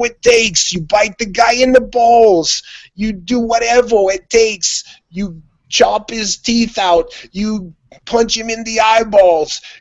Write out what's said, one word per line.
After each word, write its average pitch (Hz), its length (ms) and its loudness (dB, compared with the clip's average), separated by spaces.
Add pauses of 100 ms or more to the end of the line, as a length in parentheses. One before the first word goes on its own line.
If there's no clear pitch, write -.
it 233 160 -10
takes. 226 520 0
You 180 80 -6
bite 208 360 -2
the 233 80 -8
guy 226 280 0
in 254 200 2
the 254 80 6
balls. 226 800 2 (320)
You 214 180 -6
do 190 260 -4
whatever 233 720 0
it 196 180 -8
takes. 220 540 -2 (260)
You 170 320 -10 (280)
chop 214 400 0
his 214 280 -8
teeth 233 400 -2
out. 175 340 0 (200)
You 196 420 -6 (320)
punch 226 320 -2
him 226 120 -10
in 226 140 -8
the 220 160 -4
eyeballs. 208 840 2 (200)